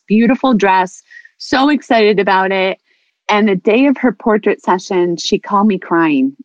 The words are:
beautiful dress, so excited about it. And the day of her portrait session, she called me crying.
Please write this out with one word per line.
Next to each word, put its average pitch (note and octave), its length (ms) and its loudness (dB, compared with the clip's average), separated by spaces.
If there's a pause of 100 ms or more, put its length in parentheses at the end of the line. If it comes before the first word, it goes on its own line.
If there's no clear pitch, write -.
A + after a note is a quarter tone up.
beautiful A#3 460 2
dress, F#3+ 480 0 (360)
so C#4 320 -2
excited G#3+ 500 2
about F#3+ 320 0
it. F#3+ 280 -2 (500)
And G#3 180 2
the G3 80 0
day A3+ 300 0
of C#4 120 2
her B3 140 0
portrait G#3 500 -2
session, F3+ 560 -2
she - 220 -4
called G3+ 280 0
me F#3 120 0
crying. D3 640 -2